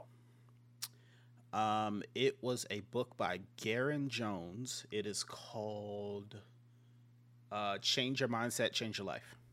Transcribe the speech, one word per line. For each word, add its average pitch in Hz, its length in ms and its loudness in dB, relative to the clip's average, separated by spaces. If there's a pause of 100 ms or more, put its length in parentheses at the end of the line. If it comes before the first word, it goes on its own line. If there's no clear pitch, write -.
(1500)
um, 107 500 4 (120)
it 131 280 4
was 123 280 0
a 104 100 -2
book 120 360 -2
by 92 240 2 (160)
Garen 139 520 2
Jones. 107 840 -4
It 104 160 0
is 101 160 -2
called, 104 1120 -6 (1160)
uh, 104 260 0
"Change 131 420 2
Your 131 80 4
Mindset, 117 440 2
Change 113 260 -2
Your 101 80 -4
Life." - 300 -6 (160)